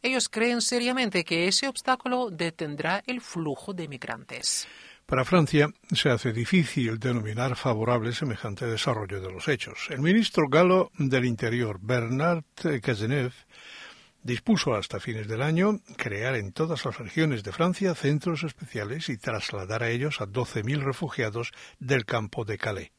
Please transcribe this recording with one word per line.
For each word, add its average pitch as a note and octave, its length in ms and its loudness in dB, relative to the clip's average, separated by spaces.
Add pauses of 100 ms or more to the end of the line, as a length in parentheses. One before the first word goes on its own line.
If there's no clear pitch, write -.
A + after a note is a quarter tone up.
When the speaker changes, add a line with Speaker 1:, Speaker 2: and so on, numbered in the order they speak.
Speaker 1:
Ellos B3 260 0
creen A#3+ 320 0
seriamente A#3+ 640 0
que E3+ 240 2
ese G3+ 200 2
obstáculo B3+ 600 0
detendrá D#3+ 800 -2
el B3+ 140 -4
flujo E3 520 -4
de E3+ 140 -8
migrantes. - 800 -6 (400)
Speaker 2:
Para C3 180 2
Francia D3+ 420 6 (280)
se C#3+ 160 4
hace A#2+ 200 2
difícil A#2 680 2
denominar A#2+ 560 -2
favorable A#2 580 2
semejante A#2 540 -4
desarrollo G#2+ 520 -2
de F#2 120 -8
los F#2 160 -8
hechos. - 420 -4
El C3+ 120 -4
ministro F#3 460 4
galo F3+ 520 6
del B2+ 260 4
Interior, A#2 560 0
Bernard B2+ 600 0 (400)
Cazeneuve, B2 500 0 (920)
Dispuso B2+ 500 2
hasta G2+ 280 -4
fines A2 260 -6
del A2 140 -4
año F3 400 2 (160)
crear A2+ 380 -2
en G2 180 -4
todas D#3+ 320 -2
las A#2+ 120 -4
regiones B2 460 0
de G2+ 80 -8
Francia F3+ 420 2
centros D3 500 0
especiales C3+ 680 -6
y A#2 80 -4
trasladar G#2+ 680 -4
a A2+ 60 0
ellos C3+ 320 -2
a G#2 40 -2
doce A2 380 -2
mil C#3 180 0
refugiados A#2+ 680 -4 (280)
del B2+ 260 2
campo A2+ 400 -2
de G#2 120 -6
Calais. F#2+ 420 -6